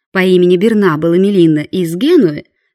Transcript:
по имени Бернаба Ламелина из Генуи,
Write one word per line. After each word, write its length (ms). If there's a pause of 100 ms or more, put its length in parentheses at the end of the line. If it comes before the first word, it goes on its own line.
(100)
по 80
имени 380
Бернаба 500
Ламелина 540
из 340
Генуи, 520 (280)